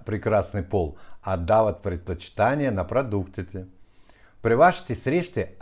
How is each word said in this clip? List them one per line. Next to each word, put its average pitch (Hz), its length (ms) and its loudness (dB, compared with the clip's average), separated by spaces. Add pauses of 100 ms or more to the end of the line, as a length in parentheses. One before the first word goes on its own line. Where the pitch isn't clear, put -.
прекрасный 104 580 0
пол 85 320 -2 (320)
отдават 101 560 2
предпочитание 101 880 -2
на 92 160 -2
продуктите. 98 760 -4 (760)
При 113 120 4
вашите 156 400 4
срещи 139 500 -2 (180)